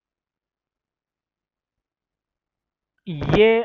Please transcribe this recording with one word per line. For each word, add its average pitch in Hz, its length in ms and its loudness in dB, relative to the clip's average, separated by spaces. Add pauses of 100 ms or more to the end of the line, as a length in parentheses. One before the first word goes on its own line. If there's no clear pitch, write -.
(3000)
ये 208 580 0